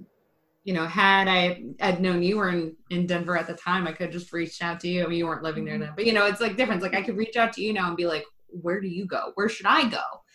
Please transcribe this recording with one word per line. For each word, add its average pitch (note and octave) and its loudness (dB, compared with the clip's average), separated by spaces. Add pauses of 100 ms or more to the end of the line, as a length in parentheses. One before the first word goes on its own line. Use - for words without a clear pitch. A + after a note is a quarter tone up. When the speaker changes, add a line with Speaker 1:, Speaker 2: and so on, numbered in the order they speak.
(640)
Speaker 1:
you F#3+ -2
know, E3 0
had G3 6
I, F3+ 2 (180)
I'd F#3 2
known F3+ 2
you G3 2
were G3 0
in, E3 -2 (160)
in F3 0
Denver F3 0
at E3 -2
the E3+ -8
time, F3+ 0
I D#3+ -4
could E3+ -6
have D#3 -10
just F3 -10
reached E3+ -6
out E3+ -4
to F3 -6
you. F3+ 0
I E3 0
mean, E3+ -2
you E3+ 0
weren't D#3+ -4
living D#3 -4
there D#3 -6
Speaker 2:
Mm-hmm. D3+ -4
Speaker 1:
then, D3+ -10
but, G#3 -2
you A3+ 4
know, G3+ 4
it's, G3 0
like, G#3 0
different. G#3+ 2
Like, F3+ -2
I G3 0
could F#3+ -4
reach A3 -4
out A3+ 4
to F#3 -8
you G#3+ -2
now F#3 0
and E3+ -4
be F3 0
like, D#3 -2 (220)
"Where F3 -4
do G3 -6
you F#3 -4
go? C#3 -4
Where G3+ 0
should G3 -8
I C4 4
go?" - -4 (320)